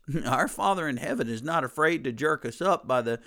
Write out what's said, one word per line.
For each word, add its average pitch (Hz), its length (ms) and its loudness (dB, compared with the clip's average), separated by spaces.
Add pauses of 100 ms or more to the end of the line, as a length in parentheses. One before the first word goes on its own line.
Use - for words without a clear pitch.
(120)
<laughs> 151 140 -2
Our 131 220 2
Father 190 400 0
in 139 80 -2
heaven 160 320 -4
is 113 160 -6
not 160 220 0
afraid 156 400 2
to 127 80 -2
jerk 147 320 -2
us 117 160 -10
up 180 260 2
by 127 140 2
the, 117 260 -2